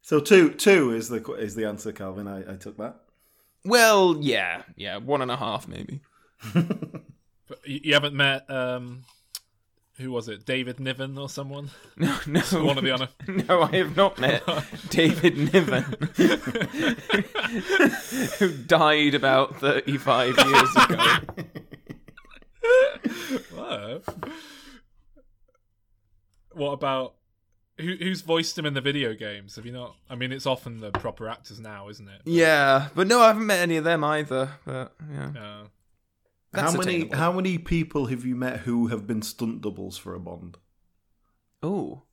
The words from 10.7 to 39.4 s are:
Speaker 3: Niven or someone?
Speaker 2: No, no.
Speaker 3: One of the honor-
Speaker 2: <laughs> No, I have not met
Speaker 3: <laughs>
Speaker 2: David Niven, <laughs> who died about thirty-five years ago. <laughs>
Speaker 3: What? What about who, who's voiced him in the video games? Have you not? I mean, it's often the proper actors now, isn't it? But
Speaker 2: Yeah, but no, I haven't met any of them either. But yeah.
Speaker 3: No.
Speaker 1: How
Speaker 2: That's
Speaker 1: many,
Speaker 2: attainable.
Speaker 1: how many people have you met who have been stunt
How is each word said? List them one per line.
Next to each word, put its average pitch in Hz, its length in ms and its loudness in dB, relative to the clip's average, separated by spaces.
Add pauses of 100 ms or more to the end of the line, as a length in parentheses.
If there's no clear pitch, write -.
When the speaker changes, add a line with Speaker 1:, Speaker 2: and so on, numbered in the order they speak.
Speaker 3:
Niven 135 360 -8
or 139 140 -12
someone? 143 400 -12 (260)
Speaker 2:
No, 277 180 0 (120)
no. 156 140 2 (240)
Speaker 3:
One 143 120 2
of 135 80 -2
the 135 60 2
honor- 127 180 -2 (100)
Speaker 2:
<laughs> - 100 -14 (200)
No, 180 140 6
I - 140 2
have 151 200 0
not 196 220 4
met - 240 2 (260)
Speaker 3:
<laughs> - 220 -16
Speaker 2:
David 165 480 4 (160)
Niven, 170 300 4
<laughs> - 320 -6 (2250)
who 185 140 2 (120)
died 151 500 4
about 135 460 2
thirty-five 131 760 0
years - 400 4
ago. 226 260 4
<laughs> 233 40 4 (2500)
Speaker 3:
What? 127 500 -10 (2500)
What 143 200 -4
about 135 420 -4 (640)
who, 170 180 -6
who's 175 260 -6
voiced 165 360 -2
him 156 80 -6
in 143 80 -4
the 135 60 -2
video 135 340 -2
games? 104 420 -14
Have 113 100 -16
you 120 60 -14
not? 123 220 -16 (160)
I 127 60 -10
mean, 127 160 -6
it's 135 140 -8
often 123 340 -4
the 107 100 -12
proper 110 380 -8
actors 117 320 -16
now, 104 280 -18
isn't 104 200 -20
it? 98 160 -20
But 165 80 -4
Speaker 2:
Yeah, 143 600 6
but 180 120 2
no, 240 140 6
I 226 80 10
haven't 220 180 2
met 196 140 2
any 170 160 2
of 156 80 -2
them 165 180 2
either. 143 480 -2 (140)
But 131 300 -12 (180)
yeah. 143 180 -10
Speaker 3:
No. 104 320 -16 (920)
Speaker 1:
How - 80 -2
Speaker 2:
That's 160 160 0
Speaker 1:
many, 180 180 -2
Speaker 2:
attainable. 160 200 -4
Speaker 1:
how 165 160 0
many 185 260 -2
people 160 480 -2
have 123 180 -6
you 127 100 -4
met 123 260 -6
who 120 260 0
have 110 200 -6
been 110 140 -4
stunt 113 400 -8